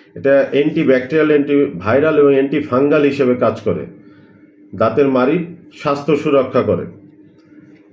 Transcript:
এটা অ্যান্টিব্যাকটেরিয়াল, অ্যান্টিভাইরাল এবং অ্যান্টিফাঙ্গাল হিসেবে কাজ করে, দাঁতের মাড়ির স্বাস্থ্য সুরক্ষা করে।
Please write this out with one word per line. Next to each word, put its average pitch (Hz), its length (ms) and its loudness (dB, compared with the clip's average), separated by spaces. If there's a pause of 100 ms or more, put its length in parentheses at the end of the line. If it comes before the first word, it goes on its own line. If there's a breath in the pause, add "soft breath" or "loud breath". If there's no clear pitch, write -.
(160 loud breath)
এটা 135 360 2
অ্যান্টিব্যাকটেরিয়াল, 151 760 0
অ্যান্টিভাইরাল 143 920 0
এবং 139 140 6
অ্যান্টিফাঙ্গাল 143 680 0
হিসেবে 131 320 2
কাজ 113 260 -2
করে, 87 240 -4 (920 loud breath)
দাঁতের 113 320 -2
মাড়ির 135 380 0 (280)
স্বাস্থ্য 143 440 -2
সুরক্ষা 135 440 0
করে। 98 240 -2 (1080 loud breath)